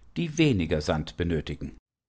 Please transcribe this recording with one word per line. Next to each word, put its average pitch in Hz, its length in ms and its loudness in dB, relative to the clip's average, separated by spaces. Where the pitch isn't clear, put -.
die 160 220 -2
weniger 87 420 4
Sand 78 360 -2
benötigen. 80 600 -4